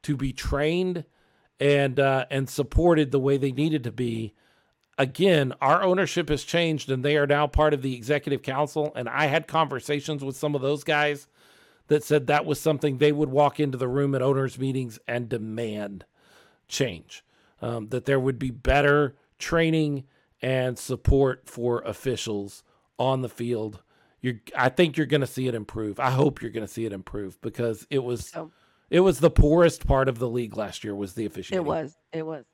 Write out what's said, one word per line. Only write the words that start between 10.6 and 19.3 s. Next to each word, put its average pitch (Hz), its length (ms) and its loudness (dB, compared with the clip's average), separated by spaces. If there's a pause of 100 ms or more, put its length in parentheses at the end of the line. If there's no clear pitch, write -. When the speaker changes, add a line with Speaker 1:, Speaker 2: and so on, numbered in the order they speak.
Speaker 1:
those 143 240 -2
guys 147 420 0 (600)
that 147 160 2
said 143 240 2
that 147 180 2
was 147 140 -2
something 147 380 0
they 147 140 6
would 147 180 0
walk 143 300 4
into 139 180 0
the 127 100 -2
room 139 280 0
at 127 60 0
owners' 135 380 2
meetings 127 480 -4
and 120 220 -4
demand 107 760 -6 (640)
change, - 560 -6 (380)
um, 117 280 -6
that 123 160 -6
there 139 140 2
would 131 200 0
be 131 120 -4
better 143 640 4 (240)